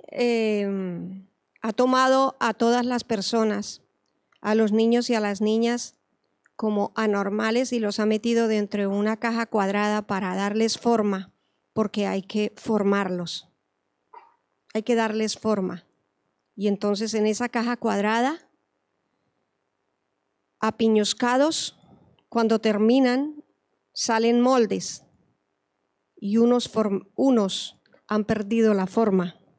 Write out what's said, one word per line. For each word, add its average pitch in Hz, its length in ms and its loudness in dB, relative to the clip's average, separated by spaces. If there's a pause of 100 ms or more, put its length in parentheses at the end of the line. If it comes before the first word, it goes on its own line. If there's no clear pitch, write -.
em, 196 1200 -2 (320)
ha 226 120 -4
tomado 262 680 2
a 226 140 0
todas 240 300 2
las 247 200 -2
personas, 214 800 -2 (580)
a 214 160 0
los 220 160 2
niños 233 360 2
y 247 60 0
a 220 60 0
las 202 200 -4
niñas, 226 540 0 (640)
como 208 400 -2
anormales 220 760 -2
y 240 60 0
los 208 220 -2
ha 214 60 0
metido 226 420 0
dentro 208 340 -2
de 196 60 -2
una 208 280 -2
caja 233 300 -4
cuadrada 208 560 0
para 190 320 -4
darles 208 440 -2
forma, 208 540 0 (400)
porque 208 340 -2
hay 190 160 -4
que 214 340 -4
formarlos, 196 920 -2 (1300)
hay 220 80 -4
que 240 120 -2
darles 220 440 -2
forma. 185 480 -4 (680)
Y 208 140 -2
entonces 208 460 -2
en 214 120 0
esa 214 220 -2
caja 240 280 -4
cuadrada, 226 720 -2 (2000)
apiñuscados, 220 1160 0 (500)
cuando 226 320 2
terminan, 247 840 2 (480)
salen 233 480 2
moldes 233 640 0 (1120)
y 208 220 -2
unos 240 300 4
form-, 202 460 -2
unos 233 640 0 (300)
han 214 160 0
perdido 214 500 2
la 190 120 0
forma. 190 520 0 (200)